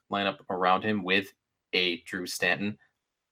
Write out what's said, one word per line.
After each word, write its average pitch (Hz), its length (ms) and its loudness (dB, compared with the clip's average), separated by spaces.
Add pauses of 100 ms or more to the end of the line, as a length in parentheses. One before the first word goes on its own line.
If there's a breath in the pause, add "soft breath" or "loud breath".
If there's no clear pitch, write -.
(120)
lineup 101 280 -2 (100)
around 92 340 2
him 107 200 0
with 95 300 0 (400)
a 90 280 0
Drew 90 240 -8
Stanton, 95 520 -2 (540)